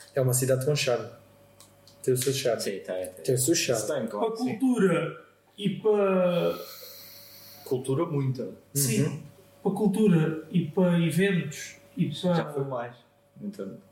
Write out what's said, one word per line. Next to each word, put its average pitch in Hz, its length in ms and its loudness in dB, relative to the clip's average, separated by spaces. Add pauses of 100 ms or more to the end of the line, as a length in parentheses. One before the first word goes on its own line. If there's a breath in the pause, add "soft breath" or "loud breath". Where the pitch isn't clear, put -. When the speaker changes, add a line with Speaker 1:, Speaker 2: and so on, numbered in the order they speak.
(140)
Speaker 1:
É 139 60 2
uma 127 140 2
cidade 127 320 2
com 147 100 2
charme. 117 320 0 (960)
Tem 131 100 2
o 127 60 4
seu 135 160 0
charme. 113 260 0
Speaker 2:
Sim, 110 100 -4 (100)
tem, - 20 -14 (240)
tem. - 180 -16
Speaker 1:
Tem 131 100 2
o 123 40 2
seu 160 160 2
charme. 117 280 0
Speaker 2:
Isso 156 120 -2
tem, 120 120 -2
claro, 104 260 -2
Speaker 3:
Para 151 40 -8
Speaker 2:
sim. 254 80 -4 (140)
Speaker 3:
cultura 196 680 2 (320)
e 202 140 -2
para 185 880 2 (1080)
Speaker 2:
Cultura 135 400 -2
muita. 131 460 -2 (240)
Speaker 3:
Sim. 139 300 2
Speaker 1:
Uhum. - 180 -4 (400)
Speaker 3:
Para 190 100 0
cultura 196 800 2
e 156 160 2
para 175 340 2
eventos 165 760 0 (200)
e 175 140 2
para 175 240 0
Speaker 2:
Já 151 180 -2
foi 135 120 -2
mais. 120 300 -6 (480)
Então. 101 340 -10 (160)